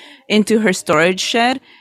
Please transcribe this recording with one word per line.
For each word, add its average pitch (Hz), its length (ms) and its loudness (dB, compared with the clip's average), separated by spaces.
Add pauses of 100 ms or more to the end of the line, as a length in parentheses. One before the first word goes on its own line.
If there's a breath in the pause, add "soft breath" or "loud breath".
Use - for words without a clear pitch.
(280 loud breath)
into 214 320 2
her 190 140 0
storage 175 460 0
shed. 247 420 -2 (200 soft breath)